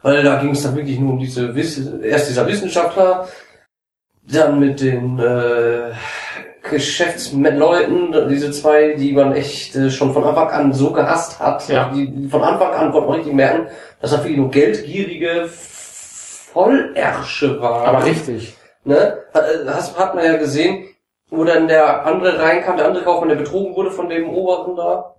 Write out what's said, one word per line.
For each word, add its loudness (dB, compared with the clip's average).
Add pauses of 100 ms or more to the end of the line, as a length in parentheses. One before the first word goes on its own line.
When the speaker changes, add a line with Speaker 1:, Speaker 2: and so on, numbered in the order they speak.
Speaker 1:
weil 2
da 4
ging's -2
dann -2
wirklich -4
nur 0
um -2
diese -4
Wiss-, -4 (160)
erst 0
dieser 0
Wissenschaftler, 0 (1040)
dann 4
mit 2
den, 0
äh, 0 (800)
Geschäftsleuten, 0 (160)
diese 0
zwei, 4
die 0
man 4
echt, -6
äh, 2
schon 0
von 0
Anfang 2
an 2
so 2
gehasst -2
hat, -2
Speaker 2:
Ja. 0
Speaker 1:
die -4
von 2
Anfang 2
an 0
konnte 2
man 0
richtig -4
merken, 2 (340)
dass -2
das 0
wirklich -2
nur 2
geldgierige 0
Vollärsche -4
waren. 0
Speaker 2:
Aber 4
richtig. -4 (280)
Speaker 1:
Ne? 2 (160)
Hat, 4
äh, 0
hast, -6
hat 0
man -2
ja 4
gesehen, 0 (460)
wo 0
dann 2
der 4
andere 2
reinkam, 2
der 2
andere 0
Kaufmann, 0
der 2
betrogen -4
wurde -2
von -6
dem -4
Oberen -2
da. -4